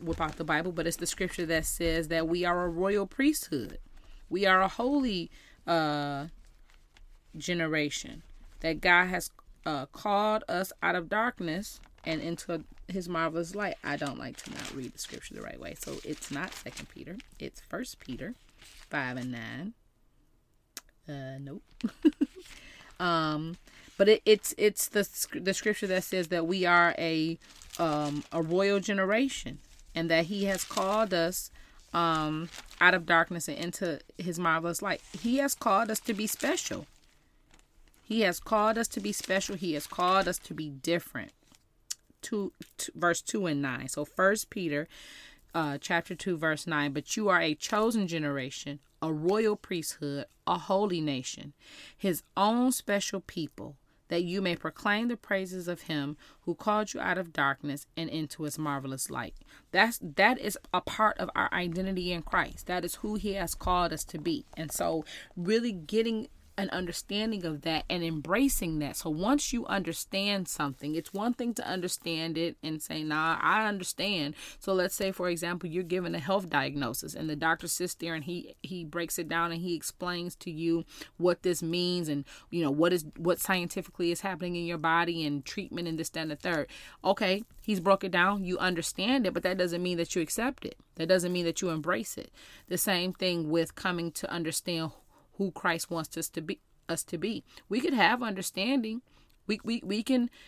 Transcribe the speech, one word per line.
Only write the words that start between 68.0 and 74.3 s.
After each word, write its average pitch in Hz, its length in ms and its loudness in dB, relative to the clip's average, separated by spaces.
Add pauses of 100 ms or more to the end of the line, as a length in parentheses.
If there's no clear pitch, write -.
embracing 165 760 2
that. 143 180 -4
So - 140 -4
once 208 420 2
you 240 140 -2
understand 190 800 -2
something, 147 480 -4
it's 160 180 -6
one 220 220 0
thing 240 180 -2
to - 140 -6
understand 165 680 -4
it 165 280 -2
and 156 180 -4
say, 156 220 -6
"Nah, 156 360 2
I 208 280 4
understand." 180 640 -2 (240)